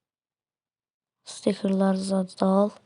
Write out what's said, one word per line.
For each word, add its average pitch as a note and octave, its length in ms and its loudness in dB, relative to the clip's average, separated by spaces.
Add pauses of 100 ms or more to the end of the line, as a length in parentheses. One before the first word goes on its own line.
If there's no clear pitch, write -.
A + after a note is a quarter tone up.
(1300)
Stikerləri F#3+ 800 -2
zad F#3+ 320 -4
da G3 60 4
al. G3 240 4 (160)